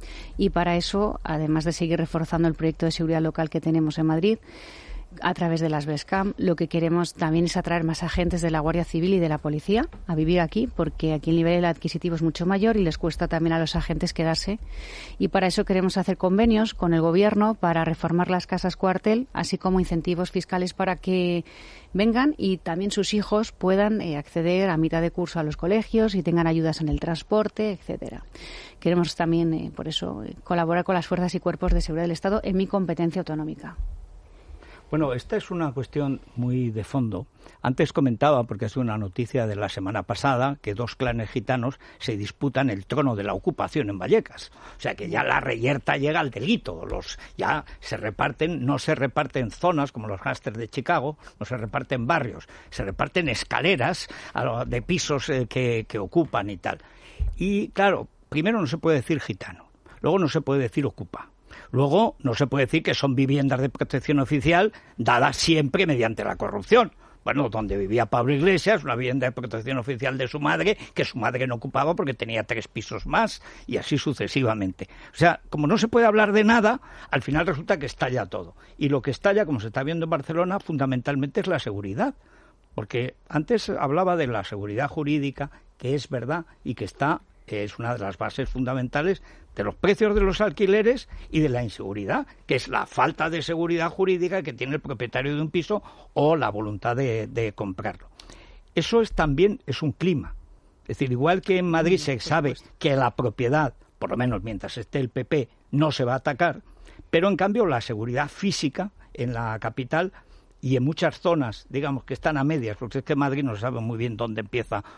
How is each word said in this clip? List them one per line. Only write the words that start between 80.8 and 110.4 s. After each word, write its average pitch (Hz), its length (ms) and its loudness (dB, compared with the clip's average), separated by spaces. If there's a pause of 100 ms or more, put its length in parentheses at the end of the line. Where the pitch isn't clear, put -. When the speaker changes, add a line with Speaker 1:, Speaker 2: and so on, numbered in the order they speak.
Speaker 2:
es 185 60 -6
la 175 120 0
seguridad. 104 560 -4 (600)
Porque 120 400 -6 (140)
antes 156 400 0
hablaba 175 480 0
de 156 100 0
la 110 180 -2
seguridad 104 440 -4
jurídica, 143 600 -2 (280)
que 131 160 -2
es 139 140 -4
verdad 139 380 -4 (160)
y 131 120 -4
que 110 100 -6
está, 139 380 0 (240)
es 104 320 -6
una 117 140 -4
de 117 80 -4
las 98 160 -6
bases 113 320 -4
fundamentales 131 720 -2 (320)
de - 80 -4
los 104 140 -4
precios 208 400 4
de 107 40 4
los 98 200 2
alquileres 214 680 4 (220)
y 160 80 0
de 151 100 4
la 123 140 0
inseguridad, 107 640 -4 (200)
que 139 100 2
es 123 100 -2
la 110 200 -2
falta 156 440 0
de 160 120 -2
seguridad 165 480 0
jurídica 185 520 0
que 139 100 -8
tiene 131 220 -4
el 147 60 -4
propietario 131 560 -4
de 147 60 0
un 156 80 -4
piso 180 300 0 (340)
o 151 200 4
la 131 160 2
voluntad 104 460 -2
de, 113 320 -2
de 113 240 -2
comprarlo. 98 560 -8 (640)
Eso 233 260 2
es, 214 120 0
también 165 540 2
es - 160 -4
un 151 100 0
clima. 160 420 0 (480)
Es - 160 -8
decir, 131 140 0
igual 160 300 2
que 185 160 2
en 180 120 0
Madrid 165 280 4
se 135 200 -2
sabe 147 360 0 (260)
que 143 160 2
la 123 160 2
propiedad, 127 640 0 (260)
por - 100 -4
lo 143 60 -2
menos 120 260 0
mientras 110 340 -8
esté 120 220 -6
el 127 120 -2
P 131 140 -4
P, 139 240 0 (220)
no 147 220 2
se 135 120 0
va 120 100 2
a - 20 0
atacar, 151 460 0 (480)
pero 170 180 4
en 196 80 2
cambio 202 300 2
la 131 140 2
seguridad 120 480 -2
física 185 640 -2 (220)
en 123 220 -4
la 113 260 -4
capital 139 520 -2 (480)